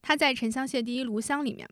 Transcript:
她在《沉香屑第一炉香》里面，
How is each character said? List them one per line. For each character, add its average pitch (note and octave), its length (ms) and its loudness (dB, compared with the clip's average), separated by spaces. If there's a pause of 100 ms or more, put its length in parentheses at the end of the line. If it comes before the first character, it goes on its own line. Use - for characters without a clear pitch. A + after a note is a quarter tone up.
她 D4+ 120 4
在 D4 220 4
《沉 A3+ 140 0
香 C4 160 -2
屑 B3+ 160 0
第 A#3+ 120 -4
一 C4 80 -2
炉 A3 160 -2
香》 C#4+ 240 0
里 C4 100 -2
面， - 180 -12